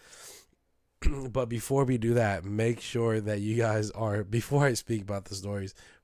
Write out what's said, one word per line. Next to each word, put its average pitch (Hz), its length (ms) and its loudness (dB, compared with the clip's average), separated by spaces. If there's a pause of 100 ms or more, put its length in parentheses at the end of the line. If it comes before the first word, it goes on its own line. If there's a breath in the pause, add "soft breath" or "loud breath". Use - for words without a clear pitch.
(1040 loud breath)
<laughs> 135 280 2
but 127 180 0
before 127 360 2
we 127 140 2
do 113 160 2
that, 101 300 2
make 110 360 0
sure 117 400 0
that 104 200 -2
you 107 160 0
guys 110 360 2
are, 104 320 -2
before 120 420 2
I 127 80 4
speak 110 280 -4
about 98 240 -6
the 101 100 -10
stories, 98 380 -6 (300 loud breath)